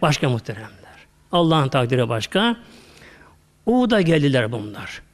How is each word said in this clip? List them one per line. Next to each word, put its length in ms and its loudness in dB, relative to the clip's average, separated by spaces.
başka 280 0
muhteremler. 440 -6
Allah'ın 380 2
takdiri 400 0
başka. 460 -2
Uhud'a 360 2
geldiler 500 2
bunlar. 500 -12